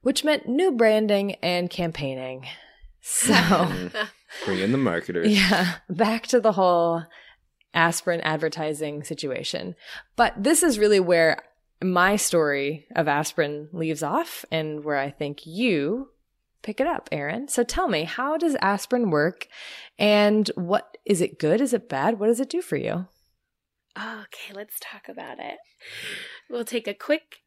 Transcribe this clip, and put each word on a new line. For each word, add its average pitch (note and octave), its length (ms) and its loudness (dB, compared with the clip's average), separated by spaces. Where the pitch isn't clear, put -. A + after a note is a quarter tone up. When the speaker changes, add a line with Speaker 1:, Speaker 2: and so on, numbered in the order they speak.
Speaker 1:
which C4+ 220 0
meant D4+ 260 0
new E4 220 2
branding G#3+ 640 2
and F3 340 -2
campaigning. C3 760 -6
So F3 680 2
Speaker 2:
<laughs> - 400 -16
Bring F#2+ 140 0
in G2 120 0
the C3+ 80 2
marketers. F2 520 0
Speaker 1:
Yeah, F#3 440 4
back G#3+ 400 -2
to B3 120 4
the G#3+ 140 4
whole E3+ 500 2
aspirin E3+ 460 2
advertising D3+ 840 -4
situation. D#3 720 -6
But A#3 220 2
this C#4+ 260 4
is B3 160 2
really G#3 200 6
where E3+ 420 4
my F#3 340 4
story D3 720 0
of D#3 120 2
aspirin D3 680 -2
leaves D#3+ 300 -4
off B3 480 -4
and D#3 320 -4
where D3 140 -2
I C#3 120 -2
think D3 360 -8
you F#3+ 640 0
pick - 180 -10
it C4+ 80 2
up, - 240 -6
Erin. D#3+ 360 -6
So A#3+ 160 0
tell F4 240 -2
me, D#3+ 160 0
how C4+ 340 -4
does D#4 240 0
aspirin G3+ 480 0
work, D3+ 380 0
and G#3 580 4
what, F3+ 480 -2
is - 160 2
it - 200 -2
good? E3+ 220 4
Is B3 120 2
it - 160 -4
bad? F3+ 300 0
What G#3 80 2
does A#3 120 4
it C4+ 100 -2
do F4 120 -2
for D#3+ 160 -4
you? F#3 300 -4
Speaker 3:
Okay, G#3+ 560 -14
let's G#3 260 -12
talk - 300 -16
about - 300 -14
it. - 180 -10
We'll A#3+ 160 -6
take A3+ 220 -6
a G3+ 60 -6
quick - 540 -4